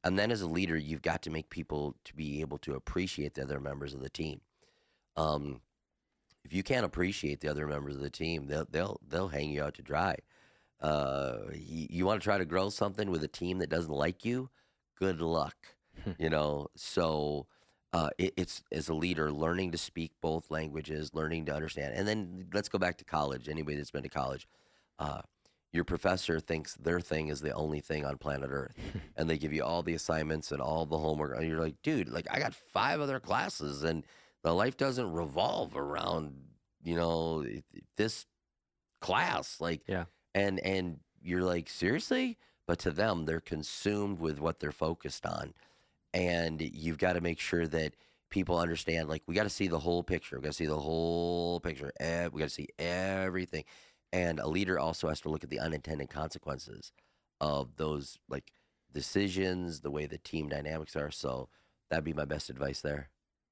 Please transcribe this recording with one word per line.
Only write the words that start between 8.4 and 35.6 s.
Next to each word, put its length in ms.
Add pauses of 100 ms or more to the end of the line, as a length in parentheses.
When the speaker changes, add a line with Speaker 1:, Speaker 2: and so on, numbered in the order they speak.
Speaker 1:
they'll, 240
they'll, 360
they'll 220
hang 220
you 120
out 120
to 80
dry. 340 (640)
Uh, 580 (100)
y-, 420
you 160
wanna 140
try 180
to 60
grow 240
something 420
with 140
a 40
team 300
that 120
doesn't 220
like 320
you? 260 (440)
Good 260
luck. 540 (300)
Speaker 2:
Hmm. 140
Speaker 1:
You 120
know, 460
so, 720 (480)
uh, 240
it, 180
it's, 340
as 180
a 60
leader, 380
learning 400
to 60
speak 420
both 300
languages, 640
learning 320
to 80
understand. 400
And 120
then 460
let's 160
go 100
back 200
to 60
college. 440
Anybody 300
that's 120
been 120
to 80
college, 360 (520)
uh, 240 (500)
your 120
professor 560
thinks 340
their 260
thing 280
is 120
the 120
only 280
thing 240
on 140
planet 340
Earth. 240 (200)
Speaker 2:
<laughs> 200
Speaker 1:
And 140
they 80
give 160
you 100
all 180
the 120
assignments 580
and 80
all 240
the 140
homework. 400
And 100
you're 120
like, 220
"Dude, 280
like, 200
I 80
got 160
five 460
other 180
classes 640
and 220 (380)
the 120
life 220
doesn't 340
revolve 640